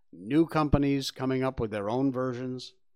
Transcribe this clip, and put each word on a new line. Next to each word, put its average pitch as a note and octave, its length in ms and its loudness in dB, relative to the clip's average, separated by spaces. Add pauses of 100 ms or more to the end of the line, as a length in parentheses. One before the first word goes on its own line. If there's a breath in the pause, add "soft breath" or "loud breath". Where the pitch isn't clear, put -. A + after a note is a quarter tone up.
(120)
new A#2+ 320 2
companies C#3+ 680 2
coming C3 320 -2
up C3 160 -2
with A2+ 100 -2
their G#2 180 -4
own C3 220 2
versions, B2+ 600 -6 (240)